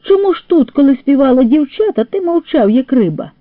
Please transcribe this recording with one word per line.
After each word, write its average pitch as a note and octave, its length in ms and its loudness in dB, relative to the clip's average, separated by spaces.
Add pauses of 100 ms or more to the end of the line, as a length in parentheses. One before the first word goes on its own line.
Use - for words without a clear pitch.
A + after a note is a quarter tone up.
"Чому G4 320 0
ж - 140 -10
тут, D#4 240 0
коли C#4 240 2
співали C4 500 0
дівчата, D#4 580 -2
ти G4 180 -6
мовчав, E4 480 -2
як B3+ 240 -2
риба?" — F3+ 480 -2